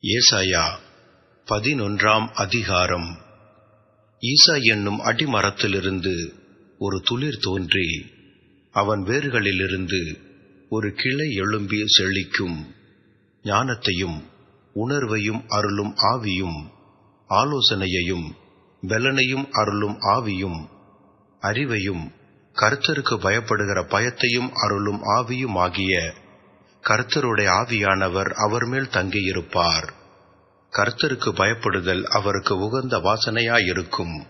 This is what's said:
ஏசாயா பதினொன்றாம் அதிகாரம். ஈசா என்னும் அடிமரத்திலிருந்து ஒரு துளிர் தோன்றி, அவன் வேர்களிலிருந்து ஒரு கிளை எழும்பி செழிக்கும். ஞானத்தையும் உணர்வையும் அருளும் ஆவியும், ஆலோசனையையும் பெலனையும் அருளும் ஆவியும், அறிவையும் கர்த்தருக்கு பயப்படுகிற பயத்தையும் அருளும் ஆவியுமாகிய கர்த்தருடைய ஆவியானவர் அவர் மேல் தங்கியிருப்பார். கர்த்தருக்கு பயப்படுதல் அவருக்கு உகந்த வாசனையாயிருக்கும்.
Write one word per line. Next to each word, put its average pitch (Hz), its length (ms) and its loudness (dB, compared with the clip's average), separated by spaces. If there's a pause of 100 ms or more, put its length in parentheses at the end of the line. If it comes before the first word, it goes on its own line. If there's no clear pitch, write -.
ஏசாயா 95 600 2 (800)
பதினொன்றாம் 107 840 2
அதிகாரம். 90 760 0 (1120)
ஈசா 147 400 6
என்னும் 104 380 2
அடிமரத்திலிருந்து 98 1120 0 (680)
ஒரு 98 240 -4
துளிர் 127 380 -4
தோன்றி, 92 480 -2 (840)
அவன் 101 280 0
வேர்களிலிருந்து 98 1000 -2 (680)
ஒரு 107 240 -2
கிளை 139 420 -4
எழும்பி 101 500 -2
செழிக்கும். 95 760 0 (840)
ஞானத்தையும் 101 760 -2 (580)
உணர்வையும் 110 720 -2
அருளும் 104 440 0 (140)
ஆவியும், 95 540 0 (680)
ஆலோசனையையும் 95 1000 2 (540)
பெலனையும் 131 680 0
அருளும் 104 500 0
ஆவியும், 98 600 0 (840)
அறிவையும் 101 640 -2 (500)
கர்த்தருக்கு 135 600 2
பயப்படுகிற 101 600 0 (100)
பயத்தையும் 123 640 0
அருளும் 104 520 0
ஆவியுமாகிய 101 880 0 (920)
கர்த்தருடைய 113 680 2
ஆவியானவர் 98 840 2
அவர் 110 320 2
மேல் 131 260 -4
தங்கியிருப்பார். 92 960 0 (840)
கர்த்தருக்கு 110 600 0
பயப்படுதல் 95 720 0
அவருக்கு 98 540 0
உகந்த 120 400 -2
வாசனையாயிருக்கும். 98 1160 0 (160)